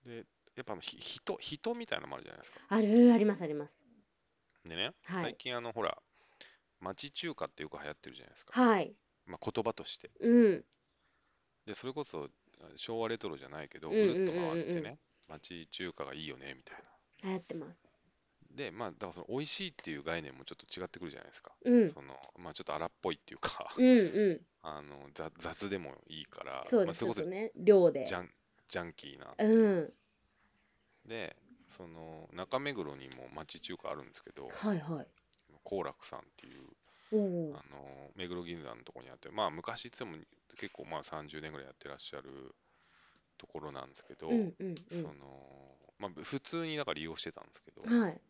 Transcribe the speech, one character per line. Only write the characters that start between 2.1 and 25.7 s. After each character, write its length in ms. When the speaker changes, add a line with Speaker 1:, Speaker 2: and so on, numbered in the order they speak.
Speaker 1:
あ 20
る 60
じ 60
ゃ 20
な 60
い 20
で 60
す 60
か。 160
Speaker 2:
あ 120
る、 320
あ 40
り 80
ま 120
す、 60
あ 40
り 80
ま 140
す。 160
Speaker 1:
で 120
ね、 160
Speaker 2:
は 160
い。 40
Speaker 1:
最 120
近 200
あ 40
の、 120
ほ 100
ら、 140
町 300
中 240
華 120
っ 40
て 120
よ 60
く 100
流 60
行 60
っ 60
て 140
る 60
じ 60
ゃ 20
な 60
い 20
で 60
す 80
か。 140
Speaker 2:
は 200
い。 140
Speaker 1:
ま 140
あ、 100
言 140
葉 80
と 120
し 140
て。 120
Speaker 2:
う 340
ん。 100
Speaker 1:
で、 80
そ 120
れ 60
こ 120
そ、 240
あ、 40
昭 240
和 80
レ 100
ト 100
ロ 100
じ 60
ゃ 40
な 140
い 60
け 100
ど、 120
Speaker 2:
う 20
ん 20
う 40
ん 20
う 40
ん 40
う 20
ん 80
う 40
ん。 20
Speaker 1:
ぐ 0
る 60
っ 40
と 60
回 80
っ 20
て 60
ね、 180
町 420
中 220
華 120
が 100
い 100
い 40
よ 80
ね、 180
み 80
た 120
い 20
な。 80
Speaker 2:
流 0
行 60
っ 60
て 120
ま 200
す。 140
Speaker 1:
で、 200
ま 160
あ、 60
だ 60
か 80
ら 60
そ 80
の、 80
美 80
味 100
し 220
い 20
っ 40
て 160
い 60
う 60
概 200
念 120
も 100
ち 80
ょ 80
っ 60
と 140
違 40
っ 40
て 100
く 60
る 60
じ 60
ゃ 40
な 60
い 20
で 60
す 80
か。 100
Speaker 2:
う 200
ん。 80
Speaker 1:
そ 80
の、 140
ま 140
あ、 40
ち 80
ょ 0
っ 20
と 100
荒 120
っ 40
ぽ 100
い 40
っ 20
て 160
い 20
う 40
か、 320
<laughs> 40
Speaker 2:
う 60
ん 40
う 460
ん。 80
Speaker 1:
あ 200
の、 320
ざ-、 240
雑 300
で 100